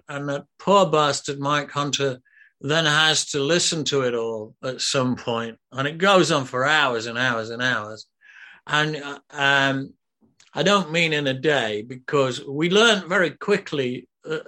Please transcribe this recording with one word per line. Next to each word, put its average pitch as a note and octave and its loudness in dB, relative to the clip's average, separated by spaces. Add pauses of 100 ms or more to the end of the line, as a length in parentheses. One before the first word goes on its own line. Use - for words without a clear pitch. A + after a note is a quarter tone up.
and C#3+ -8
that C#3+ -6 (140)
poor F#3+ 6
bastard D3 0
Mike C#3+ -2
Hunter C#3 -2 (420)
then D#3 0
has D3+ 2
to D3 -2
listen D#3+ 0
to C#3 0
it A#2+ 0
all A2+ -6
at B2+ -8
some B2+ 0
point. A#2 -4 (140)
And C3+ -4
it D#3+ -8
goes F#3 4
on C#3+ 0
for C3 -2
hours C3+ 2
and A#2 -8
hours A#2 -2
and A#2 -8
hours. A2 -4 (600)
And, D3+ 0
uh, C#3+ -10 (120)
um, C#3 2 (600)
I D3 -2
don't F3+ 2
mean E3 2
in D3 0
a C3 0
day, B2+ 0
because B2+ -2
we D3+ -2
learned G3+ 4
very F3+ 2
quickly, C#3 -2 (220)
uh, D#3+ -4